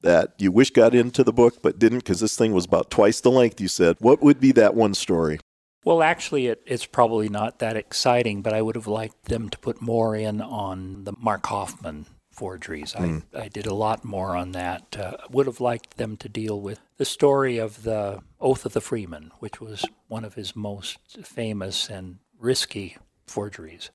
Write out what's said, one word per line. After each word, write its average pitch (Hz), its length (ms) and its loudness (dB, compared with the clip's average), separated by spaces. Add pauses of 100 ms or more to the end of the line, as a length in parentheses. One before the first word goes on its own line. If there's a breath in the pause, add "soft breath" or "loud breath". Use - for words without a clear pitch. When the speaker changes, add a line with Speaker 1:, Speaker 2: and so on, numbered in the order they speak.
Speaker 1:
that 87 340 4
you 98 140 2
wish 120 200 6
got 117 260 6
into 123 260 2
the 120 100 4
book 120 300 4
but - 160 0
didn't, 117 220 4
'cause 90 180 -2
this 110 180 -2
thing 110 160 2
was 90 120 2
about 85 260 0
twice 110 300 4
the 123 100 6
length 123 300 4
you 95 80 -2
said, 85 320 4
what 117 200 6
would 143 200 6
be 135 100 6
that 110 240 6
one 107 200 2
story? 80 440 -2 (460)
Speaker 2:
Well, 165 180 4
actually, 156 460 -2
it, 113 180 -4
it's 120 200 -6
probably 113 420 2
not 104 320 -6
that 110 160 -4
exciting, 113 680 -2
but 110 100 -4
I 110 100 -2
would 110 120 -4
have 110 140 -10
liked 107 380 -8
them 113 220 -6
to - 100 -14
put - 220 -8
more 113 360 -2
in 107 240 -6
on 95 640 -10
the 101 120 -10
Mark 107 300 -4
Hoffman 85 600 -8 (260)
forgeries. 85 640 -12
I, 90 100 -4
Speaker 1:
Hmm. 80 120 -4 (140)
Speaker 2:
I - 140 -12
did 104 200 -12
a 101 80 -6
lot 110 300 -2
more 95 300 -6
on 90 160 -6
that. 90 480 -10
Uh, 92 200 -10 (120)
would 135 160 0
have 127 140 -10
liked 120 380 -6
them 110 180 -8
to - 120 -16
deal 107 320 -8
with 98 200 -12 (160)
the - 80 -2
story 135 540 2
of 107 260 -8
the 101 380 -6 (180)
Oath 131 260 0
of 120 60 -6
the 110 80 -2
Freeman, 85 580 -10
which - 220 -16
was 110 240 -10 (240)
one 113 160 -10
of 104 100 -18
his 101 220 -14
most 101 420 -12 (240)
famous 104 680 -8
and 92 300 -16 (220)
risky 113 560 -4 (280)
forgeries. 85 720 -12